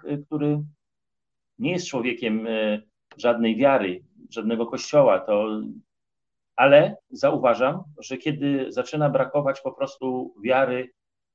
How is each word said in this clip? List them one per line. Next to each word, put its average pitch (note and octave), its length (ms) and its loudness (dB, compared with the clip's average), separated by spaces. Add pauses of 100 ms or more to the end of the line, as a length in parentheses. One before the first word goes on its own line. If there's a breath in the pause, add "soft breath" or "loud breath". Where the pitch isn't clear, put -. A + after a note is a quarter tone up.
e, D3 140 -6
który D3 440 -4 (960)
nie D3 140 -2
jest F3 160 -6
człowiekiem, A#2 580 -4
e, G#2+ 360 -2 (340)
żadnej A#2 400 2
wiary, A2+ 480 2 (260)
żadnego A2+ 360 -4
kościoła, C3 540 2
to, G#2+ 400 -2 (960)
ale C#3 400 6 (140)
zauważam, B2+ 720 0 (160)
że - 180 -10
kiedy C#3+ 560 -4
zaczyna D3 380 -2
brakować C3+ 500 -2
po C3 120 -8
prostu C3 720 -6
wiary, B2+ 480 0 (440)